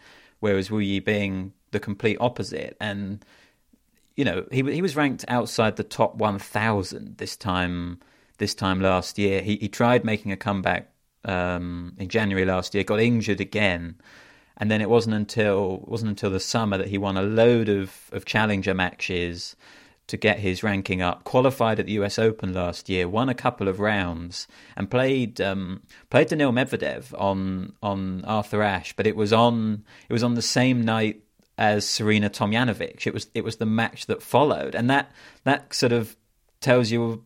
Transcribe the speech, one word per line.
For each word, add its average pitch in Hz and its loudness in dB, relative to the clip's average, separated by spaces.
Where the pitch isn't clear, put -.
whereas 98 0
Wu 107 0
Yibing, 98 -2
the 104 0
complete 104 -2
opposite. 117 -4
And, 101 -8
you 139 2
know, 92 0
he, 131 0
he 165 0
was 151 0
ranked 143 0
outside 110 0
the 104 -4
top - -2
one 107 0
thousand - -2
this - -10
time, 87 -4
this 101 -2
time 95 0
last 92 2
year. 98 2
He, 104 -2
he 104 -4
tried 120 2
making 107 -2
a 95 -4
comeback, 92 -2
um, 87 -4
in 95 -6
January 98 2
last 92 0
year, 98 2
got 107 0
injured 110 2
again, 90 -2
and 107 -2
then 107 4
it 104 0
wasn't 113 4
until, 101 0
wasn't 113 -4
until 101 -2
the 95 -2
summer 107 -2
that 95 -2
he 101 -2
won 98 -2
a 95 0
load 113 4
of, 98 -2
of - -10
challenger 101 0
matches 87 -4
to 110 -8
get 104 2
his 92 -2
ranking 95 0
up. 90 -2
Qualified 127 2
at 98 -2
the 101 -4
U 104 0
S 101 -4
Open 110 2
last 87 -4
year, 90 0
won 113 0
a 123 0
couple 123 -2
of 95 -2
rounds, 90 -2
and 98 -6
played, 127 0
um, 95 -4
played 151 4
Daniil 147 2
Medvedev 101 -4
on, 95 -4
on 95 -4
Arthur 107 -2
Ashe, 98 -2
but 117 2
it 107 2
was 107 2
on, 110 4
it - -4
was 117 2
on 120 2
the 117 -2
same 127 2
night 113 0
as 107 2
Serena 107 2
Tomljanovic. 110 -2
It 120 -2
was, - -6
it 117 -4
was 110 -6
the 113 -2
match 110 0
that - -4
followed, 104 2
and 117 0
that, 139 2
that - 0
sort 120 2
of 113 -2
tells 123 4
you 117 -2